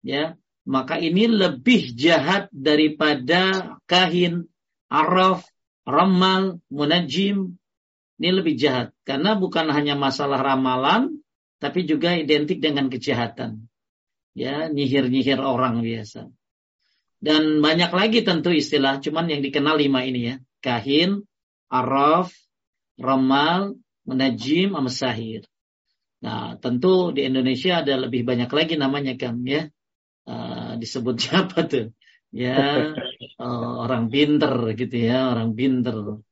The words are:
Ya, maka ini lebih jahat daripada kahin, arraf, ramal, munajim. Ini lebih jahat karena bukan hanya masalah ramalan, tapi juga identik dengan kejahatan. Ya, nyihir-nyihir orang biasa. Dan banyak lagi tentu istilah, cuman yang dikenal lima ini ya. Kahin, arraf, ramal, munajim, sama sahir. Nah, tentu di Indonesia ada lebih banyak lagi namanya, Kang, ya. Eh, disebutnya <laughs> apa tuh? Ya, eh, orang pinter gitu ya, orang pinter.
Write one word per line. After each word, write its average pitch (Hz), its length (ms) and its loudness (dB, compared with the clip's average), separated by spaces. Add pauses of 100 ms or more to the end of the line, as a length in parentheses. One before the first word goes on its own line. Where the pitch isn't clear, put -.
Ya, 143 320 -4 (240)
maka 135 320 -2
ini 175 320 2
lebih 185 720 2
jahat 165 560 2
daripada 151 1200 0 (160)
kahin, 175 560 2 (400)
arraf, 180 560 2 (400)
ramal, 185 880 2
munajim. 175 880 0 (600)
Ini 165 120 0
lebih 165 240 2
jahat 127 480 0
karena 151 320 0
bukan 165 400 0
hanya 147 240 0
masalah 139 400 0
ramalan, 135 800 0 (400)
tapi 143 240 -4
juga 160 320 0
identik 151 480 0
dengan 139 320 0
kejahatan. 117 720 -6 (720)
Ya, 143 320 -6
nyihir-nyihir 135 720 0
orang 123 400 0
biasa. 113 480 -8 (880)
Dan 156 400 2
banyak 165 320 2
lagi 214 320 2
tentu 175 320 2
istilah, 135 480 0
cuman 165 240 -2
yang 143 160 -2
dikenal 143 320 0
lima 135 320 2
ini 127 140 -4 (100)
ya. 135 60 -8 (260)
Kahin, 147 640 0 (400)
arraf, 139 640 2 (640)
ramal, 139 800 0 (320)
munajim, 135 720 0
sama 127 160 -2
sahir. 113 480 -4 (760)
Nah, 117 400 -10
tentu 170 560 2
di 139 160 0
Indonesia 131 520 0
ada 139 120 0
lebih 123 320 -4
banyak 123 240 -2
lagi 160 240 0
namanya, 139 400 -2
Kang, 120 320 -6
ya. 151 240 -4 (580)
Eh, 117 440 -10 (100)
disebutnya 117 560 -4
<laughs> 185 80 4
apa - 140 -2 (100)
tuh? 113 240 -2 (340)
Ya, 139 640 0 (460)
eh, 120 340 -6 (120)
orang 117 280 -2
pinter 147 400 4 (240)
gitu 123 220 -4
ya, 123 340 2
orang 113 240 -2
pinter. 117 640 -2 (120)